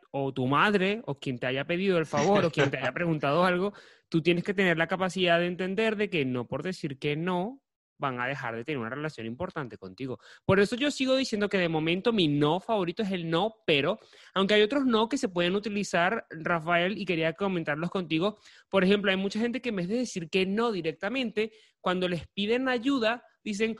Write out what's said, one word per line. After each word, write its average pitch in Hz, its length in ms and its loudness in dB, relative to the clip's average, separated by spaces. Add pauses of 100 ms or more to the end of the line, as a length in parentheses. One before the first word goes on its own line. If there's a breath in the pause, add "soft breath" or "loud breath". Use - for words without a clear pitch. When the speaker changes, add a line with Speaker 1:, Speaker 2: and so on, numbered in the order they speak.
(100)
Speaker 1:
o 135 240 -4
tu 127 120 0
madre 196 600 2
o 147 120 -6
quien 123 200 -6
te 135 80 -4
haya 131 200 -2
pedido 180 320 0
el 156 80 0
favor 180 380 2
o 165 60 2
quien 139 200 2
te 139 80 -4
haya 127 140 -2
Speaker 2:
<laughs> - 0 -
Speaker 1:
preguntado 160 520 0
algo, 185 280 2 (360 loud breath)
tú 165 140 0
tienes 175 220 2
que 202 100 -2
tener 185 220 4
la 165 120 2
capacidad 180 500 2
de 175 80 2
entender 190 500 -2
de 208 140 -2
que 147 140 0
no 127 220 -2
por 139 160 -6
decir 165 360 -6
que 147 180 -2
no 180 460 -4 (380)
van 127 200 -4
a 123 80 -2
dejar 131 260 -6
de 117 100 -6
tener 151 140 -4
una 113 120 -4
relación 135 360 -8
importante 143 500 -8
contigo. 113 440 -10 (240 loud breath)
Por 190 160 4
eso 208 160 2
yo 277 160 0
sigo 262 240 0
diciendo 208 320 0
que 202 100 0
de 175 100 2
momento 165 440 0
mi 185 160 4
no 147 320 4
favorito 196 420 -2
es 190 80 -2
el 170 180 -4
no, 185 280 0 (100)
pero 160 320 2 (360 loud breath)
aunque 196 200 4
hay 208 80 8
otros 214 240 2
no 226 220 4
que 277 100 -2
se 233 100 -2
pueden 175 280 0
utilizar, 202 720 0
Rafael, 170 680 0
y 208 80 -8
quería 165 280 0
comentarlos 170 580 -2
contigo, 175 480 -2 (300 loud breath)
por 190 160 2
ejemplo, 196 260 4
hay 190 60 2
mucha 196 240 -2
gente 240 200 -2
que 247 100 -6
en 208 60 -4
vez 175 120 -4
de 220 80 -2
decir 190 340 -6
que 190 160 2
no 226 240 0
directamente, 214 800 -4 (300 soft breath)
cuando 180 280 0
les 175 200 -4
piden 233 400 -2
ayuda, 247 560 0 (180)
dicen, 214 380 -2